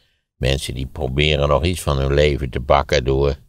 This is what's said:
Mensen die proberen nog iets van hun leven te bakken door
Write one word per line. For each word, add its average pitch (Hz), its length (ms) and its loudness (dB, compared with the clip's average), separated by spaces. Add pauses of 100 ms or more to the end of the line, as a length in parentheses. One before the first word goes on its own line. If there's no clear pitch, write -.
(360)
Mensen 67 380 -2
die 65 120 -6
proberen 71 640 0
nog 71 140 2
iets 87 180 -2
van 71 160 -2
hun 67 160 0
leven 71 360 2
te - 100 -6
bakken 69 440 2
door 67 320 0 (140)